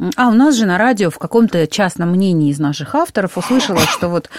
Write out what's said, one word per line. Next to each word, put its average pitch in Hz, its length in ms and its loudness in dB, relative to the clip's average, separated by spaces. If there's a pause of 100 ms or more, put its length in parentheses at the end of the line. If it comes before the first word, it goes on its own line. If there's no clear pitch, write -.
(160)
а, 247 140 2
у 214 40 2
нас 269 220 4
же 220 120 0
на 180 100 2
радио 208 320 2
в - 80 -10
каком-то 180 480 2
частном 175 460 -2
мнении 180 400 2
из 143 80 -4
наших 147 340 -4
авторов 269 420 -2
услышала, 190 440 0
что 160 300 -2
вот 170 300 -4